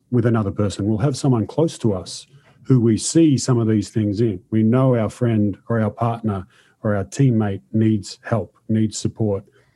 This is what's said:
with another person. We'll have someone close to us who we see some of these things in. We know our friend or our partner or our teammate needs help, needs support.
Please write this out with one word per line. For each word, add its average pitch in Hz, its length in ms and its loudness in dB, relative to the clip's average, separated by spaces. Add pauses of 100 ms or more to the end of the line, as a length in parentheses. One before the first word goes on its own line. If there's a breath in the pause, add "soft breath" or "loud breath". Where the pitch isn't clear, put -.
with 120 160 2
another 110 240 0
person. 98 380 -4
We'll 110 100 0
have 131 180 -2
someone 120 300 0
close 160 340 -2
to 107 140 0
us - 320 -12 (380 soft breath)
who 131 160 4
we 110 180 4
see 156 400 2
some 123 220 0
of 113 80 0
these 107 220 0
things 104 300 -2
in. 107 300 -2
We 110 140 2
know 127 320 4
our 107 140 0
friend 110 480 0 (120)
or 117 100 0
our 107 120 0
partner 110 560 -4 (340 soft breath)
or 104 140 -2
our 95 100 -2
teammate 110 560 0 (100)
needs 110 520 0
help, 104 340 -6 (100)
needs 110 300 -2
support. 104 480 -4 (300 soft breath)